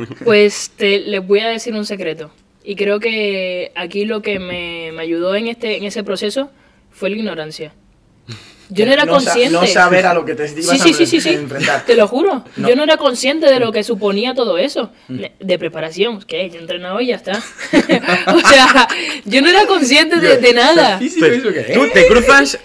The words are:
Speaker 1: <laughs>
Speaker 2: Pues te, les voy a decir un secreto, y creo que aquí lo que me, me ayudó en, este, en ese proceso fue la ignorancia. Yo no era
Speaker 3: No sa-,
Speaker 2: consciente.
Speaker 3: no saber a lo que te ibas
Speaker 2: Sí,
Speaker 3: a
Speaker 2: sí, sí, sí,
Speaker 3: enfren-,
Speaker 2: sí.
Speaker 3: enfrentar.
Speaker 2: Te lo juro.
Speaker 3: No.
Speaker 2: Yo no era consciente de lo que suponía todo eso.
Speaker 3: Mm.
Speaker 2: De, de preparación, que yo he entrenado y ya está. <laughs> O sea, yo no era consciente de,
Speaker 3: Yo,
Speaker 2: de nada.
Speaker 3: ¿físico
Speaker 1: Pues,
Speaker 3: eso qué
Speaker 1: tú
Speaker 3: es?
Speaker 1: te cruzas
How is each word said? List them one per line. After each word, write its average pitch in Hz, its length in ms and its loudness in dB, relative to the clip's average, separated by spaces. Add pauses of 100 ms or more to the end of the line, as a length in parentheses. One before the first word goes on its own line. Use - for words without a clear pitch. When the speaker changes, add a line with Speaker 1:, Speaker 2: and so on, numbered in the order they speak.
Speaker 1:
<laughs> 113 220 -12
Speaker 2:
Pues 208 520 2
te, 202 240 -2
les 196 260 -8
voy 202 140 2
a 226 80 -4
decir 226 260 -6
un 214 100 -6
secreto, 165 460 -10 (320)
y 202 140 -10
creo 202 240 -2
que 196 760 -4
aquí 180 300 -6
lo 214 180 -6
que 202 160 -4
me, 170 540 -10
me 160 100 -12
ayudó 170 320 -2
en, 226 140 -4
este, 220 300 -6
en 185 40 -12
ese 202 220 -8
proceso 214 480 -6 (400)
fue 190 180 -6
la 208 60 -6
ignorancia. 160 580 -10 (960)
Yo 196 160 0
no 262 60 4
era 294 120 2
Speaker 3:
No 302 160 2
sa-, 233 120 -2
Speaker 2:
consciente. 240 200 2
Speaker 3:
no 175 140 2
saber 180 400 4
a 175 80 2
lo 165 100 -2
que 156 100 -4
te 151 100 -6
ibas 151 200 -8
Speaker 2:
Sí, 175 120 2
Speaker 3:
a - 20 2
Speaker 2:
sí, 330 160 4
sí, 339 120 2
sí, 330 120 2
Speaker 3:
enfren-, - 40 -2
Speaker 2:
sí. 320 120 -2
Speaker 3:
enfrentar. - 500 -4
Speaker 2:
Te 233 100 4
lo 214 140 4
juro. 285 340 -2 (140)
Speaker 3:
No. 208 100 -4
Speaker 2:
Yo 247 80 4
no 285 80 0
era 311 140 2
consciente 285 500 -2
de 262 140 6
lo 226 120 0
que 214 120 -2
suponía 208 500 -2
todo 226 220 -2
eso. 233 340 -2 (180)
Speaker 3:
Mm. 127 100 -8
Speaker 2:
De, - 200 -12
de 180 200 -2
preparación, 160 640 -6
que 175 260 -8
yo 165 80 -18
he 170 60 -18
entrenado 175 400 -8
y 254 60 -4
ya 202 80 -2
está. 185 160 -10
<laughs> 214 100 -4 (920)
O 330 60 2
sea, 254 480 4 (380)
yo 240 160 2
no 320 60 4
era 392 180 6
consciente 320 520 2
de, 330 180 2
Speaker 3:
Yo, 240 40 2
Speaker 2:
de 240 140 6
nada. 247 440 4
Speaker 3:
¿físico 311 280 0
Speaker 1:
Pues, 240 140 4
Speaker 3:
eso 214 120 -2
qué 143 220 -4
Speaker 1:
tú 262 100 4
Speaker 3:
es? 233 80 -2
Speaker 1:
te 175 140 6
cruzas 220 580 4